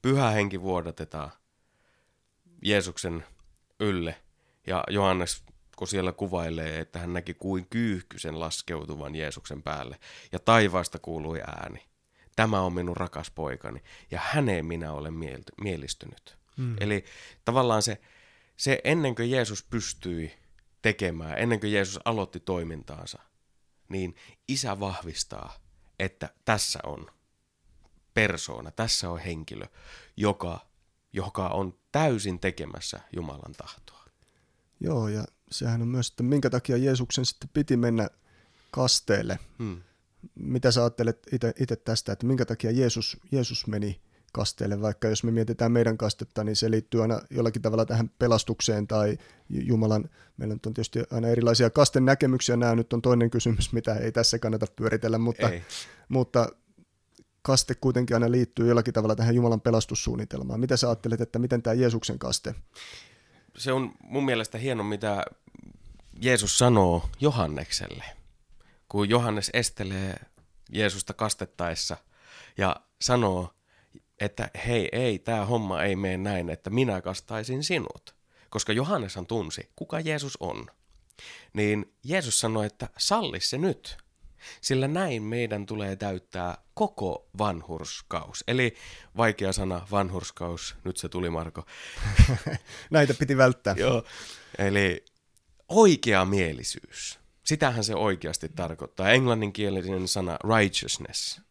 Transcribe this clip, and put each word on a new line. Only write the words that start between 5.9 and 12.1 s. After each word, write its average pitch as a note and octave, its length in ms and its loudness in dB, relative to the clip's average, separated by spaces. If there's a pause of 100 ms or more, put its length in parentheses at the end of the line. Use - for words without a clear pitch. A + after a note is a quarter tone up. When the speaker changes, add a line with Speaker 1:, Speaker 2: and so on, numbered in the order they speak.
Speaker 1:
kuvailee, E2 680 -4
että E2 180 -12
hän F2 140 -6
näki F2 220 -6
kuin F#2 360 -4
kyyhkysen F#2 680 -4
laskeutuvan D2+ 760 -8
Jeesuksen D2 480 -10
päälle C#2+ 360 -10 (340)
ja F2+ 60 -8
taivaasta F#2+ 600 2
kuului D#2+ 420 -8
ääni: - 420 -12 (540)